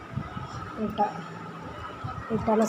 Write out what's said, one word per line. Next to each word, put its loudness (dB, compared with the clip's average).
நீட்டா, 4
நீட்டான 6